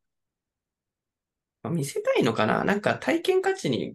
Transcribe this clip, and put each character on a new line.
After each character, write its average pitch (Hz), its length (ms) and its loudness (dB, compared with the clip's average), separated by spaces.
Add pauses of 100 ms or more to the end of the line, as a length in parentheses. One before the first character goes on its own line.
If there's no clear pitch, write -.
(1600)
ま - 80 -8
あ、 - 20 -2
見 143 140 -2
せ 427 160 -6
た 523 120 0
い 453 80 4
の - 120 2
か 107 100 2
な？ 58 180 2
な - 140 2
ん 208 60 -4
か 117 140 2
体 330 260 -2
験 370 180 2
価 381 140 0
値 185 160 -4
に、 110 240 -4